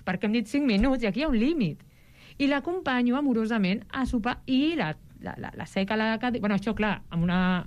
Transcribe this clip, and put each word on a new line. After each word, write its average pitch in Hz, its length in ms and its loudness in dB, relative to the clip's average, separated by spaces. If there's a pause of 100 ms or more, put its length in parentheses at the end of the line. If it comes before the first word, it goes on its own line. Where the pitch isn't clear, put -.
perquè 185 240 -2
hem 214 80 2
dit 240 140 -2
cinc 285 160 2
minuts 240 360 4
i 226 40 0
aquí 208 160 -2
hi 320 60 0
ha 294 40 2
un 233 60 4
límit". 233 480 0 (540)
I 277 80 2
l'acompanyo 277 640 0
amorosament 226 680 0 (100)
a 262 160 -2
sopar 240 300 -2 (100)
i 269 260 2
la, 160 200 -2 (260)
la, - 160 -10
la, - 180 -10
la - 140 -10
seca, 196 320 -2
la 220 180 0
cadi-, 247 220 -2
bueno, 202 160 0
això, 196 180 -2
clar, 208 280 0 (100)
amb 165 140 0
una, 180 400 2